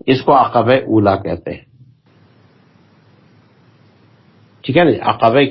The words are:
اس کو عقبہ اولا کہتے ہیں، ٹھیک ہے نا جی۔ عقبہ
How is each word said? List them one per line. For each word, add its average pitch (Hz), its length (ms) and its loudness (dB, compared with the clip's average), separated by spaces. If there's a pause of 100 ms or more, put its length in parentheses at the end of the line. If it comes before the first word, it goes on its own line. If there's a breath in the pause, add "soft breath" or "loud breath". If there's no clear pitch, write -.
اس 131 160 0
کو 156 120 0
عقبہ 120 400 0
اولا 110 420 0
کہتے 85 360 -10
ہیں، - 140 -16 (3000)
ٹھیک 131 160 -2
ہے 175 60 4
نا 156 80 2
جی۔ 110 100 -2
عقبہ 135 500 0